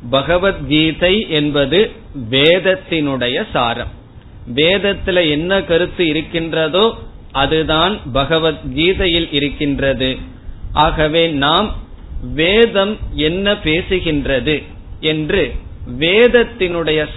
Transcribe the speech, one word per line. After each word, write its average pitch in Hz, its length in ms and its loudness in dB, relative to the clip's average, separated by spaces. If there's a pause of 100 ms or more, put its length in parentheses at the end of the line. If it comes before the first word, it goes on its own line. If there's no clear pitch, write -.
பகவத்கீதை 160 1200 2
என்பது 147 600 2 (380)
வேதத்தினுடைய 156 1200 2
சாரம். 120 340 -2 (680)
வேதத்துல 180 760 2
என்ன 170 340 0
கருத்து 175 440 0
இருக்கின்றதோ 165 880 0 (340)
அதுதான் 160 680 2 (160)
பகவத்கீதையில் 160 1160 0
இருக்கின்றது. 135 840 0 (560)
ஆகவே 156 540 2
நாம் 160 480 0 (580)
வேதம் 196 640 2 (160)
என்ன 175 400 0
பேசுகின்றது 156 1120 0 (360)
என்று 156 560 -2 (440)
வேதத்தினுடைய 175 1160 2